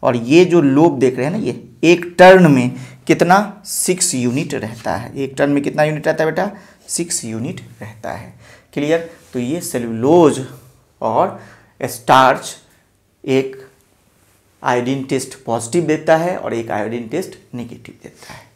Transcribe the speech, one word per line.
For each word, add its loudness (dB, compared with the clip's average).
और 0
ये 4
जो 2
लोब 4
देख 0
रहे -4
हैं -4
ना, -4
ये -8
एक 2
टर्न 10
में 2
कितना? 2
सिक्स -4
यूनिट -4
रहता -6
है। -10
एक -8
टर्न 2
में 0
कितना 0
यूनिट -4
रहता 0
है 0
बेटा? -4
सिक्स -6
यूनिट -8
रहता -12
है। -14
क्लियर? -2
तो -6
ये -6
सेल्यूलोज 2
और -2
स्टार्च 2
एक -2
आयोडीन -2
टेस्ट -8
पॉजिटिव -4
देता 0
है -2
और -8
एक -6
आयोडीन -6
टेस्ट -12
नेगेटिव -16
देता -20
है। -20